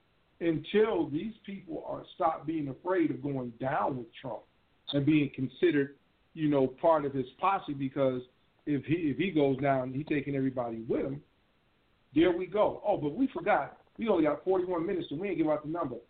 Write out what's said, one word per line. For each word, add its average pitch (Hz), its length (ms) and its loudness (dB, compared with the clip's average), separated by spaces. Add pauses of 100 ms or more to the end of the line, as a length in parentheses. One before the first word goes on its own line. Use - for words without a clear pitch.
(420)
until 170 680 2
these 190 240 -4 (100)
people 175 440 -10
are 135 160 -8 (120)
stop 160 300 -2
being 156 220 -4
afraid 165 420 0
of 131 140 -6
going 131 360 -4
down 143 380 -2
with 113 100 -10 (120)
Trump 113 220 -10 (520)
and 143 100 2
being 147 320 4
considered, 143 600 0 (400)
you 156 140 0
know, 135 180 4
part 156 360 2
of 135 100 -4
his 131 120 -2 (140)
posse, 185 340 0
because 135 480 0 (460)
if 143 180 0
he, 143 80 0
if 151 240 0
he 185 140 0
goes 139 260 2
down, 131 340 0
he's 139 160 -6
taking 143 280 -2
everybody 120 520 -4
with 233 140 0
him. 143 200 -6 (920)
There 175 160 6
we 185 140 -2
go. 185 400 0
Oh, 202 120 2
but 147 180 -2
we 269 180 4
forgot. 175 460 0 (180)
We 220 100 -2
only 175 160 4
got 147 200 0
forty-one 180 420 0
minutes, 180 240 -4
so 143 60 -6
we 196 140 -4
ain't 165 80 -2
give 156 100 2
out 147 160 0
the 147 60 -8
number. 156 260 -4 (140)